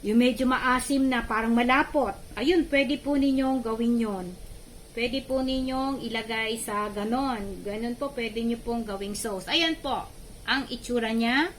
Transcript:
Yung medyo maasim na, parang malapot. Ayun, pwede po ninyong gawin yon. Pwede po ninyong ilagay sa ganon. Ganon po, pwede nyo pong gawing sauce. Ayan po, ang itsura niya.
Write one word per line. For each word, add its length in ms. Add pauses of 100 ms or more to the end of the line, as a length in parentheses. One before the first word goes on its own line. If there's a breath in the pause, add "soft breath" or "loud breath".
Yung 160
medyo 260
maasim 600
na, 160
parang 260
malapot. 640 (240)
Ayun, 320
pwede 300
po 160
ninyong 480
gawin 340
yon. 280 (680)
Pwede 320
po 200
ninyong 560
ilagay 560
sa 360
ganon. 680
Ganon 360
po, 200
pwede 240
nyo 200
pong 200
gawing 320
sauce. 320
Ayan 320
po, 320 (360)
ang 280
itsura 400
niya. 460